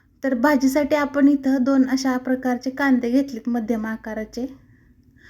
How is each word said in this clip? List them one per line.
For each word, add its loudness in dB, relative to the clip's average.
तर -2
भाजीसाठी 2
आपण 2
इथं 2
दोन 4
अशा 0
प्रकारचे -4
कांदे 0
घेतलेत -2
मध्यम -2
आकाराचे -8